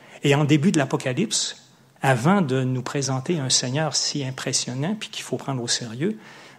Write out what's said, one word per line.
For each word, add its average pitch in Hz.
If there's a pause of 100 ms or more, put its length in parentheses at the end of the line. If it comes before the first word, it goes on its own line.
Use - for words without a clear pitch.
(240)
Et 143
en 151
début 151
de 165
l'Apocalypse, 139 (300)
avant 135
de 131
nous 127
présenter 135
un 131
Seigneur 139
si -
impressionnant 131
puis -
qu'il -
faut 127
prendre 131
au 120
sérieux, 131 (400)